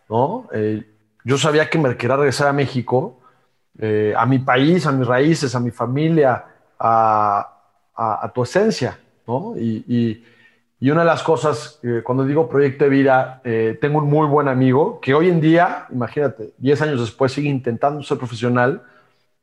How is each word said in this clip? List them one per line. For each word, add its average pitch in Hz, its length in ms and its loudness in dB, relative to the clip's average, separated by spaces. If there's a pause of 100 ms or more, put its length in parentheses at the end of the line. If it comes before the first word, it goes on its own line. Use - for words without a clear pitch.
¿no? 156 440 -2
Eh, 107 320 -4 (380)
yo 131 140 0
sabía 151 320 2
que 165 80 -2
me 135 200 0
quería 120 180 0
regresar 143 320 0
a 139 60 2
México, 135 680 -2 (600)
eh, 107 380 0
a 117 80 2
mi 131 140 2
país, 139 460 2
a 147 60 0
mis 131 140 0
raíces, 135 500 0
a 123 40 -2
mi 120 120 -2
familia, 135 760 0 (340)
a, 110 720 2 (400)
a, 110 320 -4
a 110 60 -10
tu 123 120 -4
esencia, 175 560 -2 (280)
¿no? 175 300 -6
Y, 113 300 -4
y, 117 360 -2 (560)
y 127 100 0
una 160 120 2
de 170 60 4
las 156 160 0
cosas, 151 600 -2
eh, 120 200 -4
cuando 131 200 -2
digo 147 240 0
proyecto 139 380 0
de 143 40 4
vida, 135 540 2
eh, 113 380 -2
tengo 147 180 0
un 147 100 -2
muy 151 180 2
buen 143 200 2
amigo 131 540 2
que 131 120 0
hoy 160 160 4
en 170 120 2
día, 165 480 2
imagínate, 120 680 -6
diez 131 240 0
años 151 200 0
después 131 300 -2
sigue 143 180 -4
intentando 139 540 -4
ser 143 140 -4
profesional, 123 640 -2 (600)